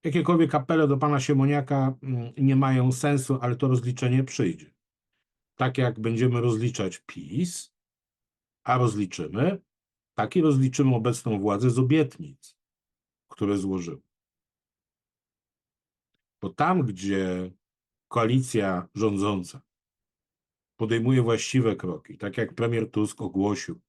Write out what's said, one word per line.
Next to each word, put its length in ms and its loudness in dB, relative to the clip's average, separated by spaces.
Jakiekolwiek 520 2
apele 320 2
do 100 2
pana 220 2
Siemoniaka, 840 2
mm, 340 -6
nie 180 4
mają 360 4
sensu, 500 0
ale 140 -2
to 120 0
rozliczenie 560 0
przyjdzie. 500 -4
Tak 220 -2
jak 220 -2
będziemy 420 0
rozliczać 640 -2
pis, 680 -8
a 140 0
rozliczymy, 840 -2
tak 180 -4
i 60 4
rozliczymy 540 4
obecną 440 -2
władzę 300 2
z 100 0
obietnic, 760 -2
które 260 -2
złożył. 440 -6
Bo 80 -6
tam, 360 0
gdzie 680 -4
koalicja 840 0
rządząca 640 -2
podejmuje 420 2
właściwe 540 2
kroki, 420 -10
tak 200 -8
jak 180 -6
premier 360 -2
Tusk 300 -4
ogłosił 680 -4